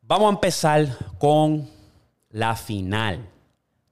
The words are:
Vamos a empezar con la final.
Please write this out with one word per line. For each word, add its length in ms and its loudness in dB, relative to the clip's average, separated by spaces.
Vamos 300 2
a 40 2
empezar 540 2
con 500 2
la 260 -4
final. 720 -6